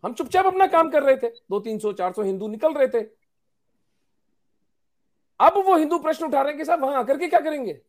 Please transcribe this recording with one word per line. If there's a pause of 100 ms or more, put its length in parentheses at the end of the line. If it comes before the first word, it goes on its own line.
हम
चुपचाप
अपना
काम
कर
रहे
थे,
दो
तीन
सौ,
चार
सौ
हिंदू
निकल
रहे
थे। (2250)
अब
वो
हिंदू
प्रश्न
उठा
रहे
हैं
कि
साहब,
वहां
आकर
के
क्या
करेंगे?